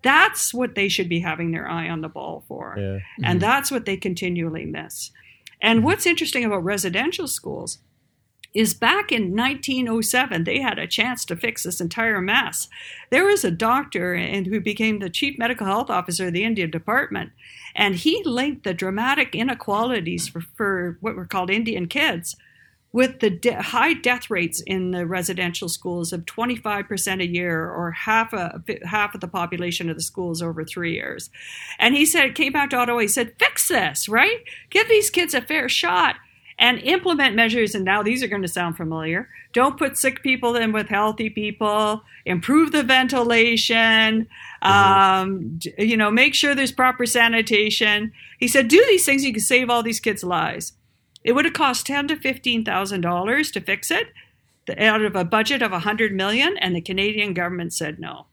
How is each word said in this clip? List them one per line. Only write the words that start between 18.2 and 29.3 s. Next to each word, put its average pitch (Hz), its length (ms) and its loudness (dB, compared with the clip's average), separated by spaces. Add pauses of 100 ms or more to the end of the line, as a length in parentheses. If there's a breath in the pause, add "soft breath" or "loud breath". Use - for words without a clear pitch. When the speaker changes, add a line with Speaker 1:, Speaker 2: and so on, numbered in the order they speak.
Speaker 1:
linked 262 380 -2
the 190 100 -4
dramatic 226 600 -2
inequalities 214 920 -2
for, 170 140 -10
for 180 580 -4
what 208 160 -6
were 180 100 -10
called 180 240 -4
Indian 208 380 -2
kids 233 480 -2 (560 soft breath)
with 254 300 0
the 214 80 4
de-, 190 240 0
high 262 400 0
death 247 360 -2
rates 175 300 -2
in 185 320 -4
the 175 140 -4
residential 180 640 -4
schools 175 420 -6
of 170 140 -8
twenty-five 226 640 -4
percent 190 320 -2
a 175 60 -2
year, 175 420 -2
or 170 220 -6
half 226 420 0
a, 175 280 -6 (220)
half 208 320 -2
of 190 60 -10
the 180 80 -8
population 175 600 -4